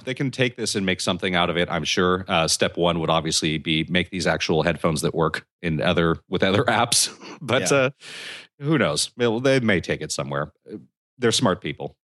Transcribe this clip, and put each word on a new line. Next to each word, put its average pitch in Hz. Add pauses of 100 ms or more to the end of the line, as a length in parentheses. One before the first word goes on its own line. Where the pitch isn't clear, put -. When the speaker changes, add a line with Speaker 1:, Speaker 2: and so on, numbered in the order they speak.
Speaker 1:
they 127
can 139
take 131
this 110
and 101
make 92
something 92
out 87
of 80
it, 87
I'm 82
sure. 92
Uh, 82
step -
one 85
would 80
obviously 80
be 78
make 87
these 87
actual 80
headphones 80
that 80
work 80 (160)
in 80
other, 85 (100)
with 92
other 98
<laughs> -
apps. 117 (240)
But, 123
Speaker 2:
Yeah. 143
Speaker 1:
uh, 131 (720)
who 143
knows? 73
They, 120
they 135
may 104
take 71
it 76
somewhere. 71 (680)
They're 117
smart 101
people. 73 (160)